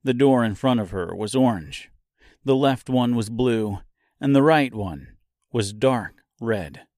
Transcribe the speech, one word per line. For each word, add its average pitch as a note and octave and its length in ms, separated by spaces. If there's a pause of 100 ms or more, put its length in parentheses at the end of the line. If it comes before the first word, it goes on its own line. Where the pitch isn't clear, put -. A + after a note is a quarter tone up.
The C3 120
door B2+ 320
in G#2+ 100
front B2 240
of F#2+ 120
her F2+ 220
was G2+ 220
orange. A2 540 (560)
The C3+ 100
left C3+ 340
one B2 260
was A2 140
blue, A2+ 500 (420)
and C#3 120
the C#3 100
right D3 300
one F2 440 (340)
was G#2 220
dark A2+ 500 (160)
red. G2+ 480 (100)